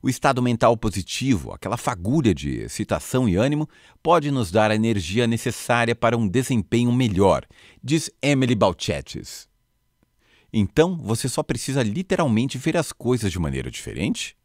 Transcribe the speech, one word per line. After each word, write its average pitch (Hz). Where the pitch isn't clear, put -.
O -
estado 127
mental 120
positivo, 101
aquela -
fagulha 113
de 67
excitação 104
e 90
ânimo, 147
pode 151
nos 123
dar 107
a 107
energia 107
necessária 117
para 117
um 113
desempenho 120
melhor, 98
diz 147
Emily 131
Balcetis. -
Então, 151
você 117
só 151
precisa 131
literalmente 131
ver 156
as -
coisas 113
de 87
maneira 67
diferente? -